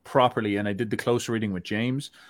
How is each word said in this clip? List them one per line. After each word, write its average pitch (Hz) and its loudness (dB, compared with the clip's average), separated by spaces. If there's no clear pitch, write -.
properly 120 2
and 104 0
I 104 0
did 104 -4
the 113 -2
close 120 0
reading 113 -2
with 90 -6
James, 123 -2